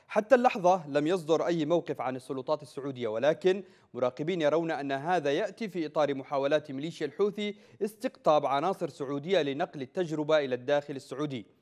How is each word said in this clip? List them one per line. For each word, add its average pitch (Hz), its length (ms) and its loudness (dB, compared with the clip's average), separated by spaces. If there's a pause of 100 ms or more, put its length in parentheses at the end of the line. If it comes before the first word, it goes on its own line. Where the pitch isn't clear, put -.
حتى 214 280 4
اللحظة 185 520 4
لم 147 200 0
يصدر 160 400 2
أي 170 180 0
موقف 160 360 0
عن 127 140 -4
السلطات 143 460 -6
السعودية، 127 460 -8
ولكن 160 560 2 (300)
مراقبين 151 480 -2
يرون 160 300 2
أن 139 200 -4
هذا 143 400 0
يأتي 196 380 -2
في 165 160 -4
إطار 147 300 0
محاولات 139 560 -2
ميليشيا 151 340 -6
الحوثي 208 500 -2 (260)
استقطاب 170 640 0
عناصر 156 440 0
سعودية 143 520 -2
لنقل 143 400 -4
التجربة 156 560 -2
إلى 135 180 0
الداخل 143 400 -2
السعودي 135 500 -8 (160)